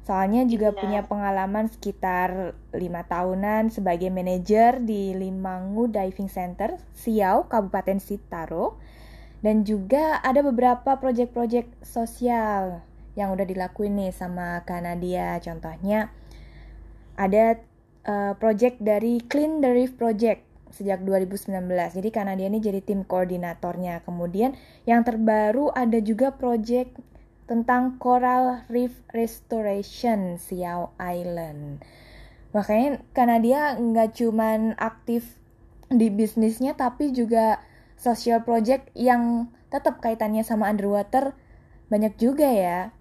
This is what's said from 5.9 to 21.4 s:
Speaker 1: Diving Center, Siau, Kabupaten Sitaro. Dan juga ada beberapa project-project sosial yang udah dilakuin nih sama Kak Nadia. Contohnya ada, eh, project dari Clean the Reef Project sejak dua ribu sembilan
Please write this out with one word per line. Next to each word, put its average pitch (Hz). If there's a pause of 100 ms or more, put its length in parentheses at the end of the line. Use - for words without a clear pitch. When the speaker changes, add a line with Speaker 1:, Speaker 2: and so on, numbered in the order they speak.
Speaker 1:
Diving 196
Center, 190 (160)
Siau, 214
Kabupaten 196
Sitaro. 180 (640)
Dan 214
juga 247
ada 262
beberapa 247
project-project 240
sosial 220 (320)
yang 196
udah 196
dilakuin 185
nih 185
sama 175
Kak 175
Nadia. 175
Contohnya 170 (1080)
ada, 220 (420)
eh, 208
project 226
dari 220
Clean 302
the 269
Reef 254
Project 220 (300)
sejak 190
dua 190
ribu 190
sembilan 190